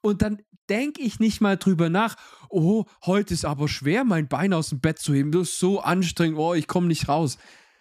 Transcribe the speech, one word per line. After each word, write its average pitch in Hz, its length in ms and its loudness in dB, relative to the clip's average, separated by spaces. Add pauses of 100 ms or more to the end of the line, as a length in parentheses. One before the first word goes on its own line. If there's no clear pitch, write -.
Und 208 200 0
dann 214 200 -2 (280)
denk 262 280 -2
ich 254 220 -6
nicht 220 220 2
mal 196 160 2
drüber 170 320 2
nach, 185 260 0 (340)
„Oh, 196 360 2 (200)
heute 190 280 0
ist 170 120 -4
aber 147 220 -2
schwer, 170 380 0
mein 165 220 0
Bein 185 260 0
aus 160 160 -2
dem 135 100 -6
Bett 156 180 0
zu - 160 -2
heben, 139 180 2
das 175 180 0
ist - 100 -8
so 190 220 0
anstrengend, 165 580 0
oh, 165 160 0
ich 151 120 -2
komm 180 200 0
nicht 160 200 -2
raus.“ 156 300 0 (440)